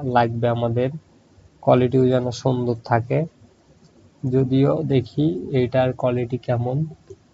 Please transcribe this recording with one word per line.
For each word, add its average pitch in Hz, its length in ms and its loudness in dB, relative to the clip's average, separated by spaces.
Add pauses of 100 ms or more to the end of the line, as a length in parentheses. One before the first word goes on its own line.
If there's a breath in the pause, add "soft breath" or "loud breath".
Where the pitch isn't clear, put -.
লাগবে 120 440 0
আমাদের, 117 420 0 (720)
কোয়ালিটিও 127 460 4
যেন 123 240 0
সুন্দর 123 520 -2
থাকে। 120 420 0 (1040)
যদিও 135 540 2
দেখি 147 680 -2
এইটার 127 420 0
কোয়ালিটি 123 440 -2
কেমন। 127 480 -2 (480)